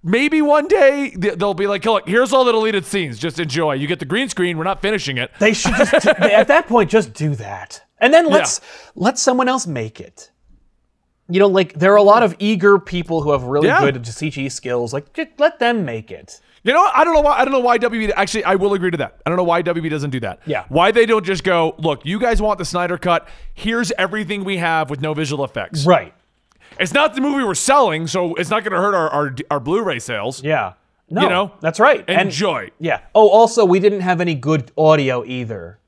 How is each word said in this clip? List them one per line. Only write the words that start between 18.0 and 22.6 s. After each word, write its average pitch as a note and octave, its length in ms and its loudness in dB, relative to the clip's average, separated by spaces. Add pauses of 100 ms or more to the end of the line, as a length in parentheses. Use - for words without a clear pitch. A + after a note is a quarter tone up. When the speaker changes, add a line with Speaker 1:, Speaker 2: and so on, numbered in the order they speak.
Speaker 1:
B, G3+ 60 -2
actually, G3+ 300 -2
I F#3+ 120 2
will G3 180 0
agree F3+ 180 -2
to E3+ 60 -6
that. - 280 -8
I D#3+ 40 -2
don't F3 80 -2
know F#3 80 0
why E3+ 160 0
W E3+ 200 -4
B D#3+ 60 -6
doesn't D3 220 -6
do B2+ 100 -6
that. G#2 260 -10
Speaker 2:
Yeah. C3 220 -6
Speaker 1:
Why E3+ 240 4
they A3+ 140 4
don't A3 200 0
just F#3 200 -4
go, E3+ 320 0
"Look, D#3 280 -4
you F#3+ 140 -6
guys A#3 220 0
want G#3 180 0
the F3 60 -6